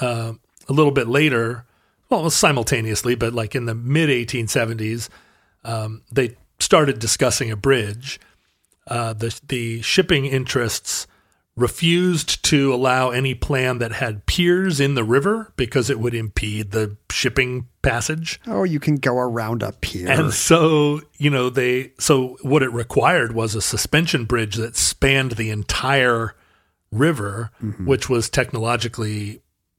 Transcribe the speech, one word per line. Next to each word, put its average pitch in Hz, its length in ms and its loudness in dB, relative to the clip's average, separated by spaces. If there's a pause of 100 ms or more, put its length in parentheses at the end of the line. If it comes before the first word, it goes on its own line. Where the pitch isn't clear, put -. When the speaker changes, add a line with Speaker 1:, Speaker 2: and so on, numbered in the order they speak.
Speaker 1:
uh, 113 320 -2 (340)
a 139 60 -2
little 147 180 6
bit 131 160 2
later, 123 580 0 (440)
well, 170 200 2
simultaneously, 120 840 0
but, 117 180 -2
like, 113 220 -4
in 120 100 -4
the 113 100 -4
mid 139 340 2
eighteen 120 380 -2
seventies, 113 640 -2 (540)
um, 110 380 -6 (100)
they 117 240 0 (240)
started 143 400 4
discussing 117 520 0
a 107 40 -4
bridge. 117 640 -2 (680)
Uh, 117 260 -4
the, 113 340 -6
the 117 340 -4
shipping 165 440 2
interests 127 840 -2 (480)
refused 170 920 0
to 139 260 4
allow 127 380 2
any 127 240 0
plan 127 460 0
that 117 120 -4
had 110 360 -6
piers 180 520 2
in 139 140 2
the 123 100 0
river 160 520 2
because 127 340 0
it 120 100 -2
would 120 140 -2
impede 107 560 -4
the 107 260 -2 (140)
shipping 127 580 -2 (140)
passage. 147 640 -2
Speaker 2:
Oh, 196 180 -2
you 160 160 0
can 147 180 2
go 127 200 0
around 117 460 -2
a 98 80 -4
pier. - 360 -8
Speaker 1:
And 147 240 2
so, 156 720 4 (160)
you 143 140 2
know, 127 180 2
they, 127 480 0
so 131 460 2
what 139 180 4
it 131 100 0
required 120 640 2
was 113 220 -2
a 107 60 -4
suspension 147 640 0
bridge 110 300 -2
that 113 200 -6
spanned 135 560 2
the 110 180 -4
entire 117 840 0 (560)
river, 110 580 0 (140)
Speaker 2:
Mm-hmm. 107 240 -6
Speaker 1:
which 131 200 0
was 120 220 0
technologically 113 1120 -4 (380)